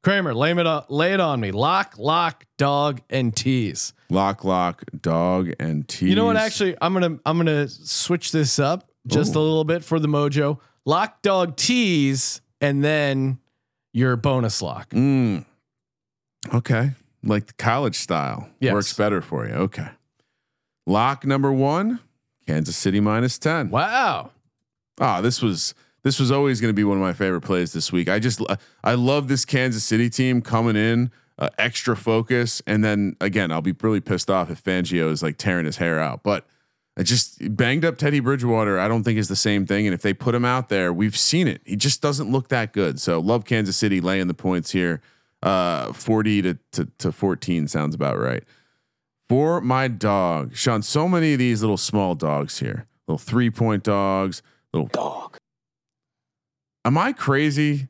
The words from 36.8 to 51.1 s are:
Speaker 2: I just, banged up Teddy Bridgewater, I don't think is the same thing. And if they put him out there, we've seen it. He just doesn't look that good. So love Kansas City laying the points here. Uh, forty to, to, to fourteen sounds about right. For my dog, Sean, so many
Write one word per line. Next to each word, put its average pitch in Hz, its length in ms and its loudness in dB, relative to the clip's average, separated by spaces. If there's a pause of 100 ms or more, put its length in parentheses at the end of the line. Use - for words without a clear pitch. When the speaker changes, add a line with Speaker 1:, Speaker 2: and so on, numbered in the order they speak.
Speaker 2:
I 92 60 -2
just, 117 520 -2
banged 131 300 0
up 160 120 -2
Teddy 147 220 0
Bridgewater, 113 580 0
I 98 120 0
don't 113 140 0
think 110 140 2
is 101 120 0
the 95 60 -2
same 101 300 0
thing. 104 220 0
And 95 60 0
if 85 80 -4
they 101 120 0
put 120 220 -2
him 120 80 0
out 123 240 0
there, 92 240 0
we've 104 260 0
seen 165 300 2
it. 90 160 -4
He 104 140 -6
just 131 240 0
doesn't 143 280 -2
look 131 200 0
that 117 240 -2
good. 80 260 0
So 85 200 0
love 107 260 0
Kansas 104 320 0
City 98 240 2
laying 92 260 0
the 90 60 -2
points 90 380 -4
here. 87 300 0 (400)
Uh, 87 520 0
forty 110 480 0
to, 87 180 -2 (140)
to, 82 140 -4 (120)
to 85 120 -2
fourteen 85 560 -2
sounds 76 280 -4
about 67 240 -2
right. 62 240 -4 (840)
For 156 320 2
my 127 260 0
dog, 90 680 0
Sean, 110 300 0
so 156 240 0
many 165 260 2